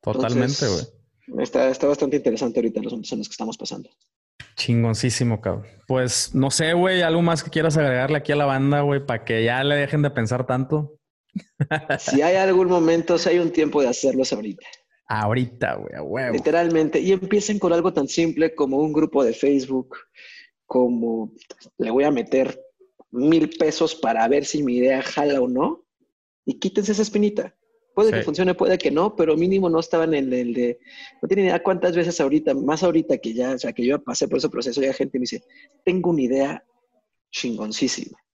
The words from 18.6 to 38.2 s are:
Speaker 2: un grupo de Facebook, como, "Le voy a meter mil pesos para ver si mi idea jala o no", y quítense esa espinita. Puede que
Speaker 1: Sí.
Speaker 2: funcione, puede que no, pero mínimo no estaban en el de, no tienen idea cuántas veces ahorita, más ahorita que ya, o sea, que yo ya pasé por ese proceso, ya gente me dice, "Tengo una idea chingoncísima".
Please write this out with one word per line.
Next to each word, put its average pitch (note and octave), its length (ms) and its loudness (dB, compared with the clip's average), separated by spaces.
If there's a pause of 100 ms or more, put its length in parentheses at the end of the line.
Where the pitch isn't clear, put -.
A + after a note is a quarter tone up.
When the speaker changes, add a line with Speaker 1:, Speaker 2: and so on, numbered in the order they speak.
Speaker 2:
un D3+ 160 0
grupo D3+ 300 2
de A2+ 100 2
Facebook, C3 600 0 (720)
como, A#2 680 0 (460)
"Le A2+ 100 -2
voy C3 140 2
a D3 80 2
meter C3 500 0 (500)
mil D3+ 380 2
pesos D#3 460 -2
para A2+ 320 0
ver C#3+ 180 2
si D3+ 160 -4
mi B2 140 0
idea C3 260 2
jala C#3 400 0
o B2 60 0
no", D3 360 -2 (600)
y - 140 -6
quítense G3+ 320 -2
esa G3+ 100 0
espinita. G#3 540 -2 (400)
Puede G#3+ 160 4
que A#2 80 0
Speaker 1:
Sí. G#2+ 40 -4
Speaker 2:
funcione, F3 300 0
puede F#3 240 2
que C3+ 140 0
no, F3+ 240 0
pero D#3+ 200 2
mínimo F#3 340 2
no E3 100 2
estaban E3 340 0
en C3+ 180 0
el B2 220 -2
de, A#2+ 260 -2 (420)
no - 60 -6
tienen F#3+ 200 2
idea F3 140 0
cuántas F3 340 0
veces F3 260 0
ahorita, D3 320 2
más C#3 300 0
ahorita D#3+ 340 2
que A2+ 160 -8
ya, B2 180 -2
o C3 80 -4
sea, A#2 140 -6
que A#2+ 120 -4
yo C#3 120 2
ya C#3+ 60 -8
pasé B2+ 240 -4
por C3+ 100 -2
ese C3+ 120 0
proceso, B2 320 -4
ya C3+ 120 0
gente C3+ 260 -4
me B2+ 40 -2
dice, - 200 -8 (400)
"Tengo F3+ 280 0
una D#3 100 2
idea C3+ 420 -2 (680)
chingoncísima". - 840 -6 (160)